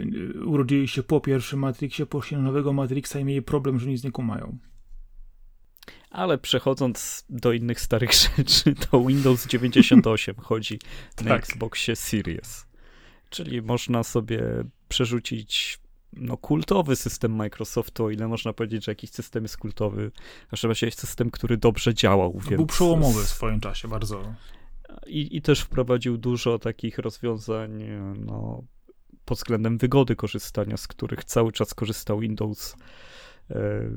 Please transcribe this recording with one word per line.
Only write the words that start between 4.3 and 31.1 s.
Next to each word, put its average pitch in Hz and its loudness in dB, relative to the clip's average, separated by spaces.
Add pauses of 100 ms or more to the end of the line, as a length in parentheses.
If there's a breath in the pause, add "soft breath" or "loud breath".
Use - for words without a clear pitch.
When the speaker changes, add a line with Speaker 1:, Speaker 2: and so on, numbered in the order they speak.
Speaker 2:
Ale 180 0
przechodząc - 0
do 123 2
innych 117 0
starych 117 2
<laughs> - 8 (140)
rzeczy, - 4
to 123 4
Windows 131 4
dziewięćdziesiąt 123 6
osiem 110 0
chodzi 113 -4 (440 loud breath)
na 113 0
Speaker 1:
Tak. 123 4
Speaker 2:
Xboxie - -4
Series. - -4 (640 soft breath)
Czyli 123 -6
można 117 0
sobie 113 -2 (480)
przerzucić, 117 -2 (340)
no, - -8
kultowy 156 2
system - -2
Microsoftu, 110 -4
o 107 0
ile 107 -2
można 113 -4
powiedzieć, 110 -4
że 110 -2
jakiś - -14
system - -6
jest 107 -8
kultowy. 104 -4 (380 loud breath)
Znaczy, 117 -2
właśnie 113 0
jest - -4
system, - -2
który 117 0
dobrze 113 4
działał, 95 4
Speaker 1:
Był 95 -8 (160)
Speaker 2:
więc 156 4
Speaker 1:
przełomowy 156 6
w - 2
swoim 110 0
czasie, 107 -6
bardzo. 104 -6 (720 soft breath)
Speaker 2:
I, 151 -4
i 147 -4
też 147 6
wprowadził 123 0
dużo 117 0
takich 113 -6
rozwiązań, 110 -6 (340)
no, 107 -8 (600)
pod - -2
względem 113 0
wygody 123 4
korzystania, 107 -4
z - -10
których - -6